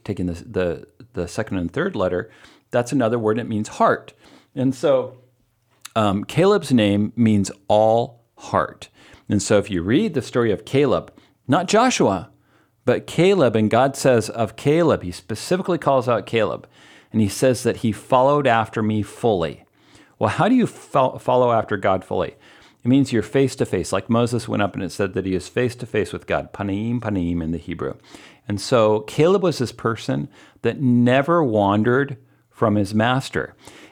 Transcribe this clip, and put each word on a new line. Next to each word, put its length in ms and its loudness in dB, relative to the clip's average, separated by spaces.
taking 220 -6
the, 80 -4
the, 440 -4
the 140 -6
second 320 -6
and 120 -4
third 240 -4
letter, 340 -2
that's 200 -2
another 280 0
word, 180 0
and 100 -8
it 20 -8
means 200 -4
heart. 440 0
And 180 0
so, 460 0
um, 300 2
Caleb's 460 0
name 440 2
means 360 2
all 580 2
heart. 500 -4
And 120 0
so 180 2
if 100 -4
you 140 -2
read 320 0
the 80 -2
story 280 0
of 140 -4
Caleb, 480 0
not 200 0
Joshua, 640 2
but 220 0
Caleb, 500 2
and 140 2
God 260 2
says 360 2
of 240 -4
Caleb, 480 2
he 80 -8
specifically 640 -4
calls 320 0
out 160 0
Caleb, 420 -2
and 80 2
he 80 2
says 340 0
that 140 0
he 140 -2
followed 560 2
after 340 0
me 220 0
fully. 600 -2
Well, 120 2
how 180 0
do 60 4
you 120 2
fo-, 520 -2
follow 320 0
after 260 -2
God 260 0
fully? 320 -6
It 40 -6
means 260 2
you're 100 2
face 340 0
to 80 -2
face. 280 -4
Like 160 -2
Moses 380 0
went 160 -2
up 100 -4
and 100 -8
it 80 -8
said 220 -4
that 120 -4
he 100 -2
is 140 -6
face 280 -4
to 80 -12
face 280 -4
with 140 -12
God, 260 -4
panim, 460 -4
panim 440 -2
in 80 -4
the 60 -4
Hebrew. 380 -8
And 140 -6
so 400 2
Caleb 420 2
was 140 0
this 160 -4
person 560 -6
that 200 -2
never 640 4
wandered 760 2
from 260 0
his 180 -2
master. 640 -2